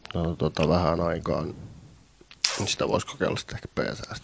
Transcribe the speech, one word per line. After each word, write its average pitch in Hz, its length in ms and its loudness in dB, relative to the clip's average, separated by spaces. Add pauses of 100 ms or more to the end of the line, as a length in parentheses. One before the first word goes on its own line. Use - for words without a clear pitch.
(140)
No, 85 220 0
tota, 78 320 2
vähän 85 320 4
aikaan. 82 540 -2 (1120)
Sitä - 220 0
vois - 160 2
kokeilla - 320 -2
sit - 160 -8
ehkä - 220 -8
P - 40 -6
C:stä - 460 -4